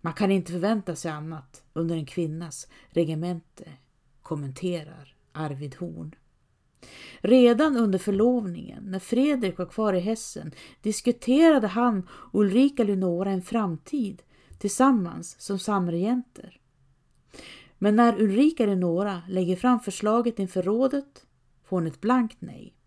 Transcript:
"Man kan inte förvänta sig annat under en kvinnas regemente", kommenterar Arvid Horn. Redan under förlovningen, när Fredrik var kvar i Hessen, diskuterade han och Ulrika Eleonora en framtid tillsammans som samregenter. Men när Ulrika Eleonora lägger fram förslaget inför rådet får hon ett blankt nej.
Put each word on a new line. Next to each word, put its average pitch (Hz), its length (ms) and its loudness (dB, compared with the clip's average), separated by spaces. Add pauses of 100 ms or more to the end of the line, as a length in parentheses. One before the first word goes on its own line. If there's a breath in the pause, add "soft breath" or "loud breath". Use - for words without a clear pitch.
"Man 165 120 -6
kan 196 180 0
inte 180 220 0
förvänta 185 440 -2
sig 165 140 -8
annat 151 600 -14
under 165 240 -4
en 156 100 -6
kvinnas 165 640 -8 (200 soft breath)
regemente", 160 840 -4 (500)
kommenterar 147 960 -8 (160)
Arvid 147 420 -8
Horn. 160 400 -12 (1040 loud breath)
Redan 247 560 6
under 208 220 2
förlovningen, 202 880 -2
när 190 140 -8
Fredrik 247 600 0
var 180 80 -4
kvar 214 260 -2
i 180 80 2
Hessen, 202 520 -6 (280 loud breath)
diskuterade 247 840 4
han 208 440 0
och - 300 -4
Ulrika 240 420 4
Eleonora 190 480 0
en 185 120 -2
framtid 208 800 -4 (360 soft breath)
tillsammans 202 840 0
som 196 180 -6
samregenter. 190 1040 -4 (1160 loud breath)
Men 208 180 4
när 233 260 4
Ulrika 247 400 4
Eleonora 185 680 0
lägger 185 280 0
fram 247 240 2
förslaget 226 580 -2
inför 185 240 -4
rådet 254 640 -2 (360)
får - 140 -6
hon 170 100 0
ett - 140 -8
blankt 233 400 0
nej. - 360 -18 (100)